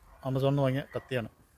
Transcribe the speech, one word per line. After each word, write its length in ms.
Amazon-ിൽ 240
നിന്ന് 140
വാങ്ങിയ 180
കത്തിയാണ്. 340